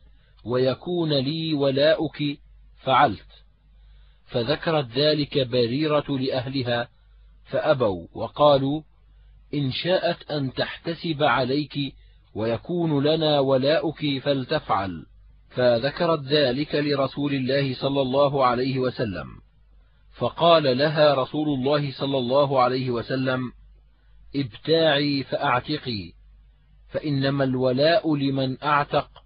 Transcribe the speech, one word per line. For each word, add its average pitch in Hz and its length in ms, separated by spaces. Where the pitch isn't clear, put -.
ويكون 131 680
لي 156 420
ولاؤك 143 680
فعلت." 127 500
فذكرت 143 640
ذلك 147 480
بريرة 135 800
لأهلها 127 680
فأبوا، 123 720
وقالوا: 139 680
"إن 139 180
شاءت 170 580
أن 139 220
تحتسب 156 680
عليك 135 720
ويكون 143 680
لنا 151 360
ولاؤك 139 840
فلتفعل." 120 840
فذكرت 135 760
ذلك 143 500
لرسول 143 600
الله 135 400
صلى 139 280
الله 135 420
عليه 127 340
وسلم، 110 480
فقال 151 680
لها 151 360
رسول 147 340
الله 139 440
صلى 139 260
الله 135 420
عليه 127 300
وسلم: 127 600
"ابتاعي 143 840
فأعتقي، 127 880
فإنما 139 560
الولاء 135 720
لمن 135 460
أعتق." 143 480